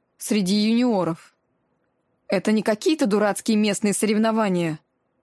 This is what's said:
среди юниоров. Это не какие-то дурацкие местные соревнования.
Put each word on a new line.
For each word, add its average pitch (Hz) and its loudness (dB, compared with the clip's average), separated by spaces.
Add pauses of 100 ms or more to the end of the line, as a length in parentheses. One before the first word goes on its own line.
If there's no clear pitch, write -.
(180)
среди 202 0
юниоров. 214 0 (880)
Это 196 -2
не 214 2
какие-то 277 0
дурацкие 208 0
местные 208 0
соревнования. 208 0 (420)